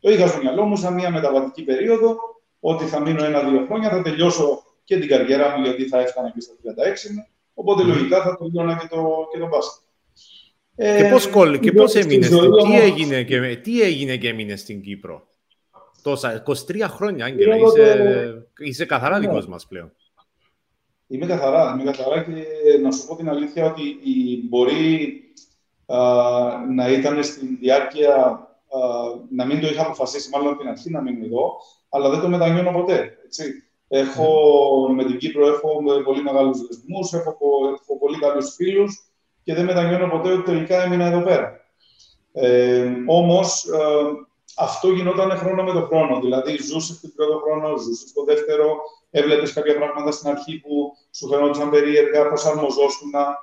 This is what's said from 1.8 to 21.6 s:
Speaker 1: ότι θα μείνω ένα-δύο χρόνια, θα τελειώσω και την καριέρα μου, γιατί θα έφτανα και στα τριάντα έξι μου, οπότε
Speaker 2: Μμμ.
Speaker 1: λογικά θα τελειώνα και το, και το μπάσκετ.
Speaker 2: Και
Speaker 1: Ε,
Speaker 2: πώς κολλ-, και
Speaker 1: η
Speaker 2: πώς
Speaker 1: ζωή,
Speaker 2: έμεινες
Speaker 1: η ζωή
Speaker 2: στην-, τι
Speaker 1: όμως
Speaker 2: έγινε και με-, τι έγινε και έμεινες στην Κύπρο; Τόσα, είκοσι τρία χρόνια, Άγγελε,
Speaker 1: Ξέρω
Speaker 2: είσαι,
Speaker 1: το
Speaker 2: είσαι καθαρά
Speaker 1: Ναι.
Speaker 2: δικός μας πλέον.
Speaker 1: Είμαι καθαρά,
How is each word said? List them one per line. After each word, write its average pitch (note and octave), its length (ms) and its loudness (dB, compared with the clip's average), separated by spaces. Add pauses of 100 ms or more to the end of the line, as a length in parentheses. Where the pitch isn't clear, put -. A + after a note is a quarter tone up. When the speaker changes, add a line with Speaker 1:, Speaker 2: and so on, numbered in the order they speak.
Speaker 1:
ότι D#3+ 240 -2
θα D3+ 160 -4
μείνω D3+ 240 -2
ένα-δύο C3+ 420 0
χρόνια, G#3+ 240 -2
θα F#3 120 0
τελειώσω D#3 600 0 (220)
και F#3+ 140 0
την D3+ 100 -4
καριέρα C#3 480 2
μου, C3+ 80 -2
γιατί B2+ 240 -4
θα B2+ 120 2
έφτανα B2 300 -4
και A#2 100 -12
στα - 200 -18
τριάντα A#2 260 -4
έξι G3 260 -6
μου, G#3 140 -12 (280)
οπότε G3 280 0
Speaker 2:
Μμμ. F3 60 4
Speaker 1:
λογικά F3+ 340 2
θα F3+ 140 -2
τελειώνα E3+ 440 -4
και E3 100 -12
το, E3 120 -4 (300)
και D#3+ 60 -8
το E3+ 100 -6
μπάσκετ. C#3+ 340 -4 (920)
Speaker 2:
Και G#3 300 4
Speaker 1:
Ε, G3+ 40 4
Speaker 2:
πώς B3 180 4
κολλ-, E3+ 320 6
και C3+ 80 4
Speaker 1:
η F3 40 2
Speaker 2:
πώς G#3+ 200 6
Speaker 1:
ζωή, G#3 100 4
Speaker 2:
έμεινες F3 260 4
Speaker 1:
η - 20 4
ζωή E3+ 80 8
Speaker 2:
στην-, F3 140 6
τι G#3 100 8
Speaker 1:
όμως G#3 180 6
Speaker 2:
έγινε D3+ 420 2
και B2 180 0
με-, B2 140 -4
τι A3+ 280 -2
έγινε C#3 340 -2
και A#2 120 -4
έμεινες G#2 320 -8
στην G2+ 220 -14
Κύπρο; F#2+ 440 -16 (760)
Τόσα, C3+ 320 -4
είκοσι A#2+ 320 -6
τρία G3+ 220 -4
χρόνια, F3+ 360 -6
Άγγελε, G3 300 2
Speaker 1:
Ξέρω A3+ 120 6
Speaker 2:
είσαι, G#3 640 6 (240)
Speaker 1:
το C#3+ 80 -16
Speaker 2:
είσαι C#3+ 200 -6
καθαρά D3+ 340 0
Speaker 1:
Ναι. G#3 80 -2
Speaker 2:
δικός B2 200 -4
μας F2 200 -18
πλέον. E2+ 260 -16 (1120)
Speaker 1:
Είμαι C3 200 -8
καθαρά, C3+ 540 2